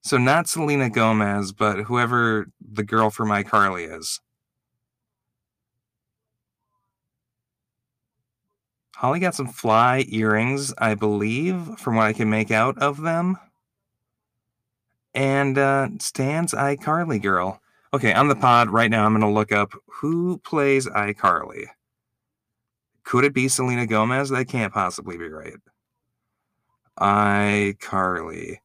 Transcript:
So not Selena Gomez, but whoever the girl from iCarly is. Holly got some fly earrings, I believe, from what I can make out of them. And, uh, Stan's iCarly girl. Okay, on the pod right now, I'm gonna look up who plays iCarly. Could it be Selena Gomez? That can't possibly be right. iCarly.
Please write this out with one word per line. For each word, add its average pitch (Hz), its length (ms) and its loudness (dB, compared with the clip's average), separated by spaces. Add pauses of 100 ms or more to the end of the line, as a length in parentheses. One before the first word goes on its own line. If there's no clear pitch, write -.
So - 160 -2
not 143 320 2
Selena 147 400 0
Gomez, 104 640 0
but 104 300 -2
whoever 117 640 0 (120)
the 107 240 -8
girl 110 260 2
from 107 200 -4
iCarly 98 680 0
is. - 220 -10 (4000)
Holly 143 220 -2
got 180 160 -2
some 135 120 -6
fly 123 600 2
earrings, 117 680 0
I 110 180 0
believe, 120 800 -2
from 117 180 -2
what 110 100 4
I 107 80 2
can 110 160 0
make 107 220 0
out 113 260 2
of 143 240 -2
them. 170 360 -2 (1800)
And, 139 440 0
uh, 139 320 2 (100)
Stan's 151 540 -4
iCarly 143 680 -2
girl. 95 400 -2 (320)
Okay, 127 200 2
on 131 140 4
the 139 80 4
pod 120 340 6
right 110 220 2
now, 110 140 2
I'm 107 80 4
gonna 107 180 2
look 107 200 0
up 104 220 0 (140)
who 170 520 -4
plays 139 480 0
iCarly. 101 800 -2 (1400)
Could 123 200 2
it 143 100 2
be 131 140 0
Selena 123 400 -2
Gomez? 120 420 0
That 131 180 -2
can't 110 260 -4
possibly 92 440 -6
be 85 120 -12
right. 78 260 -16 (1400)
iCarly. 101 1700 0